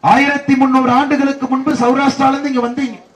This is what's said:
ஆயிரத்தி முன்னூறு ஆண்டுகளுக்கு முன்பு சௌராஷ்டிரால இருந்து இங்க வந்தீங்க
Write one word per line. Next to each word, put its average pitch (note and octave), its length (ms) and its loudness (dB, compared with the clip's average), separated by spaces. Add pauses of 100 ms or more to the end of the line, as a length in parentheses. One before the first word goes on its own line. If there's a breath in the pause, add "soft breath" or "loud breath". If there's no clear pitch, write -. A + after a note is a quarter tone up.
ஆயிரத்தி C#4 560 2
முன்னூறு B3+ 340 2
ஆண்டுகளுக்கு C#4 560 0
முன்பு C4 260 -2
சௌராஷ்டிரால C4+ 560 0
இருந்து C#4 240 -2
இங்க A#3+ 160 -2
வந்தீங்க B3 320 -6 (160)